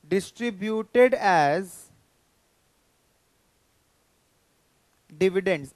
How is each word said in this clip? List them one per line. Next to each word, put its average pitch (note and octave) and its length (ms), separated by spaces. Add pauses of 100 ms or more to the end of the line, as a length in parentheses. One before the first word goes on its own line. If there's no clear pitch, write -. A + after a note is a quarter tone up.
distributed A3 1040
as F3 720 (3250)
dividends, F3+ 640